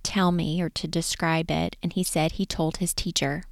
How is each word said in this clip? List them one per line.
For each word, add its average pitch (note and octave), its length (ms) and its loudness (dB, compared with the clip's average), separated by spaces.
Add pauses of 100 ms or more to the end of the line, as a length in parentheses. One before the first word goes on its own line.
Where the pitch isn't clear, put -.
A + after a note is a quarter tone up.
tell F#3 280 4
me E3 300 0
or E3 80 0
to - 180 -6
describe E3 640 0
it, D#3+ 300 0
and E3+ 120 -2
he F3+ 100 0
said D#3+ 300 2
he G3 120 -2
told D#3+ 320 -2
his - 160 -2
teacher. D3+ 580 -2